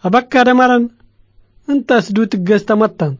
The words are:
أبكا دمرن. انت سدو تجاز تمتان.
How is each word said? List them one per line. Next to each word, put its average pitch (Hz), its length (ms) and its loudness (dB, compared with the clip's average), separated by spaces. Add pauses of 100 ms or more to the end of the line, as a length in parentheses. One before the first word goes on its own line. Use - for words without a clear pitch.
أبكا 247 380 0
دمرن. 247 460 2 (800)
انت 277 220 -2
سدو 214 320 0
تجاز 202 400 -2
تمتان. 208 560 -2